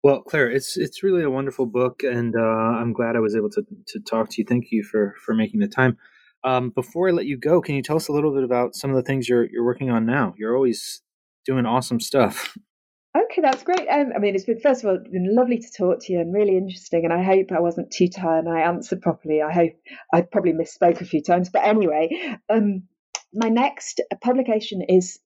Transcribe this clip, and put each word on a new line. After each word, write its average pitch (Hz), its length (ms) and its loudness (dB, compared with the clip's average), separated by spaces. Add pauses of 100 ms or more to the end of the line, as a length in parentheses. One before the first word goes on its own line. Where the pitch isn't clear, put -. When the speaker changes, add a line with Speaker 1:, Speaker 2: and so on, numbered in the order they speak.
Speaker 1:
Well, 139 200 4
Claire, 139 280 0
it's, - 260 -4
it's - 260 -6
really 185 220 0
a 143 60 0
wonderful 131 360 -4
book, 123 380 -2
and, 120 320 -2
uh, 117 60 2
I'm 113 500 0
glad 117 240 -2
I 113 60 2
was 107 160 0
able 104 140 0
to, - 140 -4 (220)
to - 140 -12
talk 113 300 -2
to 110 100 -6
you. 104 40 0
Thank 123 260 -2
you 110 120 -2
for, 104 320 -2 (100)
for 117 80 -2
making 110 280 0
the 101 60 0
time. 127 300 2 (460)
Um, 127 280 0
before 170 360 -2
I 185 40 4
let 165 140 0
you 139 120 -6
go, 151 240 2
can 147 140 -4
you 135 60 -2
tell 147 140 -2
us 160 140 -2
a - 20 -2
little 147 220 2
bit 135 100 0
about 123 320 0
some 139 140 -6
of 135 80 2
the 127 60 2
things 127 260 -2
you're, 120 200 2
you're 120 140 -4
working 123 260 -2
on 113 160 2
now? 117 320 0
You're 110 180 -2
always 127 460 -2 (440)
doing 131 200 0
awesome 120 360 0
stuff. - 560 0 (580)
Speaker 2:
Okay, 392 260 0
that's 269 220 2
great. 359 240 -2
Um, 277 260 2
I - 60 -2
mean, 202 160 0
it's 190 80 -2
been, 226 160 -4
first 262 240 2
of 208 60 0
all, 185 80 2
it's - 100 -10
been 185 260 -2
lovely 240 260 2
to - 120 -14
talk 180 300 0
to - 100 -8
you 175 80 0
and 170 140 -4
really 202 240 4
interesting. 180 480 -4
And 165 80 0
I 180 100 0
hope 190 320 2
I 160 60 2
wasn't 170 300 -2
too 180 180 2
tired 165 360 0
and 165 80 -2
I 165 80 0
answered 175 400 -2
properly. 156 400 -2
I 151 120 -2
hope 170 200 2 (380)
I 170 100 4
probably 175 300 -2
misspoke 165 480 0
a 180 60 -10
few 156 160 -2
times. 180 280 2
But 214 140 0
anyway, 170 460 2 (400)
um, 208 340 0 (480)
my 220 180 -2
next - 520 0 (180)
publication 226 680 0
is 185 360 4